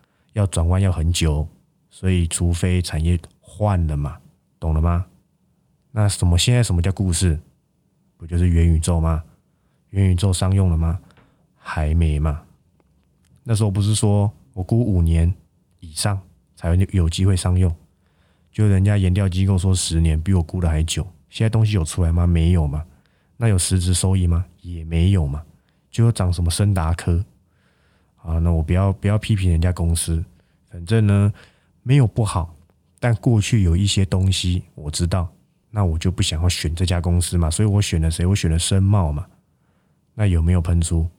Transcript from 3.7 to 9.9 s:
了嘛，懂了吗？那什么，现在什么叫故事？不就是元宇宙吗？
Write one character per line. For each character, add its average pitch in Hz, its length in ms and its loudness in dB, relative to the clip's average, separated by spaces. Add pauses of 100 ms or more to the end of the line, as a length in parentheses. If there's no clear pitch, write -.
了 76 80 -4
嘛， 71 220 -6 (420)
懂 80 140 -2
了 80 80 0
吗？ 87 240 0 (880)
那 107 180 0
什 - 160 -2
么， 87 120 4
现 123 160 0
在 123 100 2
什 95 100 -2
么 85 80 0
叫 95 100 0
故 92 220 -2
事？ 82 260 0 (800)
不 85 80 -20
就 85 120 -4
是 90 100 2
元 82 200 4
宇 80 120 4
宙 85 200 0
吗？ 80 240 -2 (680)